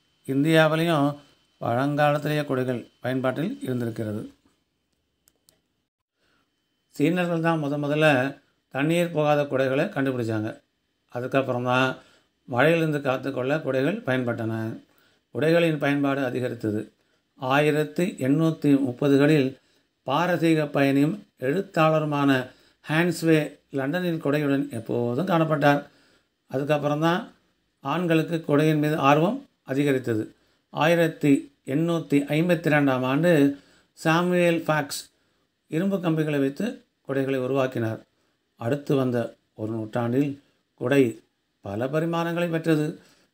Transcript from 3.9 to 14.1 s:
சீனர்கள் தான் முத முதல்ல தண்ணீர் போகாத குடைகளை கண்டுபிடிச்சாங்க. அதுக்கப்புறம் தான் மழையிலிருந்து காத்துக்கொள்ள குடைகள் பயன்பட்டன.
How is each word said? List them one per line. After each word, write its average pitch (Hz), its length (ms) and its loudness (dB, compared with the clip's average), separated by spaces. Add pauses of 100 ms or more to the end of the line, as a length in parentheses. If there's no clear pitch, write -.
சீனர்கள் 170 440 0
தான் 165 240 0
முத 143 140 -4
முதல்ல 147 300 2 (640)
தண்ணீர் 170 380 0
போகாத 147 340 0
குடைகளை 135 400 0
கண்டுபிடிச்சாங்க. 120 640 -4 (580)
அதுக்கப்புறம் 123 560 -4
தான் 127 340 0 (500)
மழையிலிருந்து 151 520 2
காத்துக்கொள்ள 135 640 -2
குடைகள் 135 400 -2
பயன்பட்டன. 120 520 -2 (840)